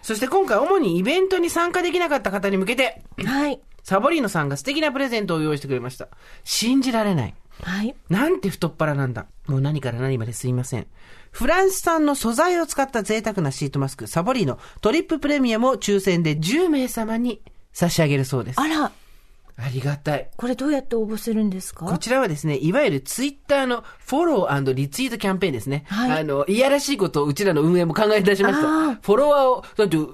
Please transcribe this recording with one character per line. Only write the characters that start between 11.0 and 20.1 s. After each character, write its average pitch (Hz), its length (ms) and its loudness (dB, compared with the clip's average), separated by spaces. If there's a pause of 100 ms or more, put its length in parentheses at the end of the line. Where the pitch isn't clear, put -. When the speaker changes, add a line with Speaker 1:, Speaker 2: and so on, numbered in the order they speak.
Speaker 1:
フ - 140 -4
ラ 339 160 4
ン 381 80 6
ス 392 120 -4
産 320 260 2
の 285 80 2
素 233 180 -2
材 339 260 2
を 330 60 0
使 - 160 -4
っ 269 80 0
た 226 140 -2
贅 214 180 -2
沢 208 200 -4
な 139 100 0
シ 143 160 -4
ー - 20 -2
ト - 80 -4
マ 139 100 0
ス - 100 -8
ク、 110 100 -10
サ 165 160 -2
ボ 240 100 0
リ 254 100 0
ー - 20 2
ノ 123 120 -2 (240)
ト 214 100 2
リ 320 100 2
ッ 381 60 -6
プ 311 120 -2
プ 294 80 -4
レ 294 120 2
ミ 247 140 2
ア 220 60 0
ム 247 80 2
を 262 100 2
抽 202 220 0
選 180 240 2
で 151 160 0
十 277 300 0
名 269 180 2
様 226 300 -4
に 240 240 -4 (300)
差 175 180 0
し 165 120 0
上 156 60 4
げ 143 100 2
る 131 80 0
そ 131 140 -2
う 117 40 -4
で 127 100 -8
す。 - 60 -2
Speaker 2:
あ 285 80 0
ら。 302 180 0
Speaker 1:
あ - 60 -6 (800)
り 127 100 -4
が 143 160 -2
た 151 180 -2